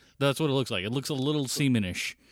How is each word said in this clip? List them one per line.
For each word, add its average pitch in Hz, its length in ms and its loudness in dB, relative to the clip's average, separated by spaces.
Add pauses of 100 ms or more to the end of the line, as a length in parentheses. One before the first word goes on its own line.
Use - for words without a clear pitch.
(180)
that's 139 220 2
what 156 100 2
it 131 40 2
looks 131 160 0
like. 95 140 -2
It 107 60 -2
looks 131 180 -2
a 156 60 -2
little 143 320 0
semenish. 117 680 0 (180)